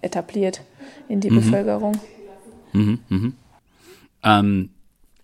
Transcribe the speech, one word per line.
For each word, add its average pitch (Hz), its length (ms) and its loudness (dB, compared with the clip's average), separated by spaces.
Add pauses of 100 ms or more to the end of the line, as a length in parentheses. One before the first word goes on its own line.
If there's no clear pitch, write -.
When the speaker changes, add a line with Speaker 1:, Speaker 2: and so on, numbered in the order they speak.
Speaker 1:
etabliert 180 600 -6 (460)
in 202 120 -2
die 202 100 0
Speaker 2:
Mhm. 113 60 6
Speaker 1:
Bevölkerung. 208 640 0 (720)
Speaker 2:
Mhm, 104 260 2 (100)
mhm. 107 260 -2 (880)
Ähm, 101 460 4 (540)